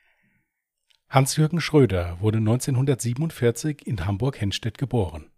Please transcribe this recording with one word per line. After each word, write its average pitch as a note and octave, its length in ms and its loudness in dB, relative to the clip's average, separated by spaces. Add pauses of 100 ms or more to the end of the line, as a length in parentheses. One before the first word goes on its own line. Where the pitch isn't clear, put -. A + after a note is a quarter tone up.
(1080)
Hans-Jürgen D#3 520 2
Schröder F#2 600 2
wurde A2 200 2
neunzehnhundertsiebenundvierzig B2+ 1400 -2
in F#2+ 200 -4
Hamburg-Hennstedt G2+ 720 -4
geboren. E2+ 480 -4 (100)